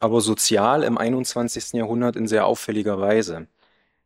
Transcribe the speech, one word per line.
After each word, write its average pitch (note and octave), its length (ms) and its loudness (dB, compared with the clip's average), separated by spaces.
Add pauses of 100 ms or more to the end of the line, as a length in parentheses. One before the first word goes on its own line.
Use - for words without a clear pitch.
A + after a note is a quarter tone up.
aber A2+ 220 4
sozial A2 600 2
im A#2 140 0
einundzwanzigsten A#2+ 800 -4
Jahrhundert A#2 380 -2
in A2+ 100 -2
sehr G#2+ 200 2
auffälliger G#2 520 -2
Weise. G2 500 0 (580)